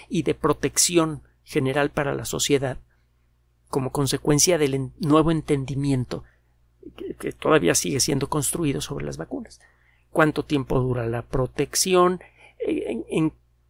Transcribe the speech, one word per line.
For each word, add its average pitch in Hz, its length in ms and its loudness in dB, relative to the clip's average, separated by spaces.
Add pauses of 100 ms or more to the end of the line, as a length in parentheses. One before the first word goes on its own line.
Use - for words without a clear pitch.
y 160 160 -2
de 151 120 0
protección 156 840 0 (220)
general 143 460 0
para 139 260 -2
la 131 80 -6
sociedad, 135 540 0 (880)
como 135 240 -2
consecuencia 147 680 2
del 143 160 2
en-, 135 260 -4
nuevo 156 320 4
entendimiento 139 920 -2 (720)
que, 381 200 -10
que - 180 -8
todavía 156 420 2
sigue 139 240 -2
siendo 139 300 0
construido 151 500 -2
sobre 143 240 -8
las 143 140 -8
vacunas. - 420 -12 (520)
¿Cuánto 151 340 2
tiempo 135 340 0
dura 123 280 -2
la 117 160 -4
protección? 180 960 0 (380)
¿En, - 500 -4
en, 160 240 0 (360)